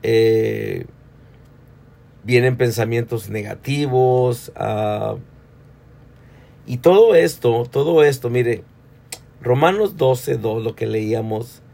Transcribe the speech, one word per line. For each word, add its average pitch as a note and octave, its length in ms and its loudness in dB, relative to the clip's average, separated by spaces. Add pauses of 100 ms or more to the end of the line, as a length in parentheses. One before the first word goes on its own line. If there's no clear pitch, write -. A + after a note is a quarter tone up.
eh, A2 800 0 (1400)
vienen B2 320 2
pensamientos A#2 720 -4
negativos, B2+ 1300 -2
ah, G#2+ 580 -4 (1500)
y B2+ 140 -8
todo G#3 360 6
esto, A#2+ 560 2
todo D3+ 320 4
esto, C3 260 0
mire, A#2+ 360 -2 (760)
Romanos F3+ 540 2
doce C3 420 -2
dos, A2+ 240 -4
lo A2 140 -6
que A2+ 100 -6
leíamos A2 760 -4 (120)